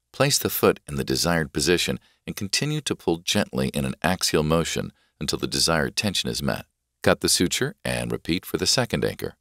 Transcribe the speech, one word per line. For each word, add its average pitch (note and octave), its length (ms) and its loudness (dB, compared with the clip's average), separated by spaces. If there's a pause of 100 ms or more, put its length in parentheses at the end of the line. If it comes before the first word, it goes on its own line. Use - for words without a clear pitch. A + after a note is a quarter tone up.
(120)
Place C#3 260 2
the G2+ 120 -2
foot - 360 2
in D2 80 -8
the C2+ 80 0
desired D#2 500 0
position D2+ 460 2 (260)
and E2+ 120 -10
continue D3 460 -4
to - 120 -2
pull E2+ 220 0
gently C2+ 540 -2
in C#2+ 140 -2
an B1+ 200 -4
axial E2+ 400 2
motion D#2 480 0 (260)
until C#2+ 220 -4
the C#2 80 -2
desired C#2+ 480 0
tension F#2+ 340 -2
is C#2 140 -4
met. A#1+ 200 -2 (380)
Cut F2+ 200 4
the - 60 2
suture - 460 2 (100)
and - 280 -2
repeat F2+ 340 -4
for - 100 -4
the F2+ 100 -2
second - 380 0
anchor. - 360 -4